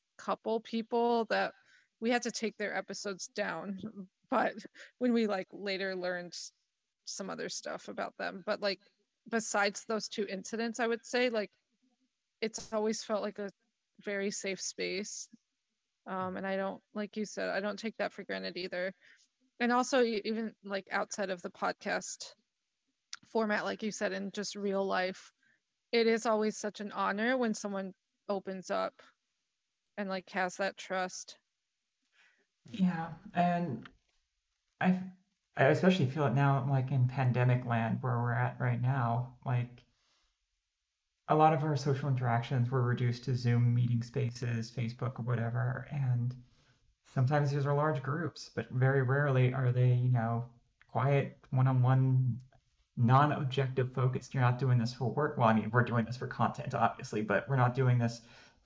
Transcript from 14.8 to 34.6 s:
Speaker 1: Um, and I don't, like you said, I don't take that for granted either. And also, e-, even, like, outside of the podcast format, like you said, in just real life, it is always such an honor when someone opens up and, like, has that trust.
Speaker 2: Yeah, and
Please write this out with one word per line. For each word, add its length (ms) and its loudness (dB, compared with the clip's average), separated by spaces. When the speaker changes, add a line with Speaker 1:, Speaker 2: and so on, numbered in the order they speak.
Speaker 1:
Um, 300 -6
and 80 -6
I 120 -2
don't, 240 -4
like 240 -8
you 80 -4
said, 240 -6
I 100 -2
don't 200 -6
take 180 -8
that 160 -4
for 100 -14
granted 340 -8
either. 360 -6
And 120 2
also, 320 4
e-, 220 0
even, 280 -4
like, 280 -8
outside 380 -4
of 120 -6
the 100 -10
podcast 840 -6
format, 340 0
like 180 -6
you 80 -2
said, 200 -4
in 200 -6
just 240 -8
real 300 -2
life, 460 -2
it 160 4
is 180 2
always 320 0
such 240 -8
an 100 -10
honor 460 0
when 160 2
someone 400 -6
opens 400 -6
up 240 -2
and, 120 -6
like, 220 -8
has 260 -2
that 200 -4
trust. 600 -8
Speaker 2:
Yeah, 440 -2
and 540 0